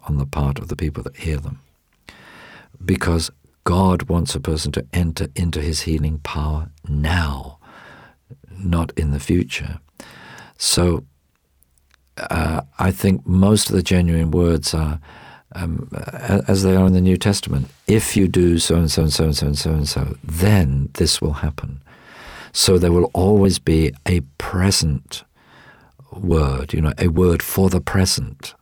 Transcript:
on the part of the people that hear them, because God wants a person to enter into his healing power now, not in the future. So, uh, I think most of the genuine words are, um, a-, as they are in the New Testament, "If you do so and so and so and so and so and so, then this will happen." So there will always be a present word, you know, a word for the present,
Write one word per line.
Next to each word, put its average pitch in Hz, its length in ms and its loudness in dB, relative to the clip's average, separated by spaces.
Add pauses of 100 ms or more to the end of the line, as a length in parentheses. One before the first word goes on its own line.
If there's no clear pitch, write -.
on 73 100 0
the 69 80 -2
part 69 340 -2
of - 80 -10
the 76 80 -8
people 76 280 -4
that - 140 -14
hear 78 200 -4
them, - 220 -10 (1200)
because 87 480 0 (320)
God 90 400 2
wants 85 320 -2
a 78 40 -6
person 78 340 -4
to - 200 -4
enter 82 420 -2
into 82 260 -2
his 78 200 -4
healing 78 380 -2
power 76 500 -4 (180)
now, 73 680 -2 (1000)
not 85 380 -2
in 76 160 0
the 71 80 -2
future. - 600 -2 (760)
So, 85 460 0 (1120)
uh, 80 440 -4 (180)
I 92 120 2
think 95 340 0
most 98 440 4
of - 60 0
the 92 80 2
genuine 85 480 2
words 85 420 2
are, 78 260 -2 (540)
um, 85 380 -6
a-, - 560 -4
as 95 160 2
they 95 120 4
are 95 100 6
in 92 80 4
the 92 80 4
New 92 160 4
Testament, 92 520 -2 (180)
"If - 280 2
you 98 120 4
do 87 320 2
so 82 160 0
and 85 160 2
so 80 120 2
and 78 100 2
so 82 120 0
and 76 100 0
so 71 120 -2
and 71 100 -2
so 78 140 -2
and 76 180 0
so, 69 340 -4
then 80 680 2
this - 280 0
will 76 120 0
happen." 69 480 -6 (720)
So 95 220 4
there 87 160 2
will 87 200 4
always 98 460 4
be 80 320 2 (140)
a 87 160 0 (160)
present - 880 -2 (880)
word, 76 600 0
you 78 60 0
know, 76 180 0
a 92 120 2
word 87 340 2
for 98 260 2
the 92 120 0
present, - 800 -4